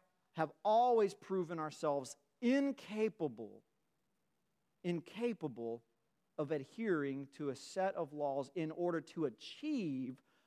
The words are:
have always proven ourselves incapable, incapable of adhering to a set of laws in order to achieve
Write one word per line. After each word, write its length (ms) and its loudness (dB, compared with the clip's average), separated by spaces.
have 140 2
always 520 6
proven 440 -2
ourselves 580 -2
incapable, 1200 0
incapable 1000 -4
of 140 -4
adhering 760 -2
to 100 -4
a 80 -2
set 380 -2
of 180 -4
laws 420 -2
in 180 -2
order 280 0
to 240 -4
achieve 960 -4